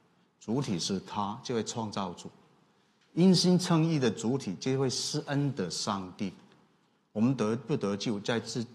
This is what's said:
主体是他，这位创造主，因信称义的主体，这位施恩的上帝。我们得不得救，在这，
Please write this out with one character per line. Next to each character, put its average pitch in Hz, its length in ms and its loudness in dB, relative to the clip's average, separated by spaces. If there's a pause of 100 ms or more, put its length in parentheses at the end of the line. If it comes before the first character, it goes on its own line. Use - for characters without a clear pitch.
(400)
主 120 220 -2
体 101 180 -2
是 98 220 -2
他， 104 420 -6
这 131 100 -4
位 110 80 0
创 107 300 -6
造 95 220 -4
主， - 180 -14 (800)
因 180 240 8
信 180 240 6
称 165 240 4
义 165 160 2
的 127 100 4
主 110 280 0
体， 101 200 -6
这 131 200 0
位 135 120 0
施 - 380 -4
恩 143 260 0
的 90 160 -4
上 95 460 -4
帝。 98 160 -6 (800)
我 - 80 -4
们 123 160 4
得 107 180 0
不 127 220 -2
得 101 220 0
救， 104 240 -2
在 113 180 -2
这， 113 240 -6 (120)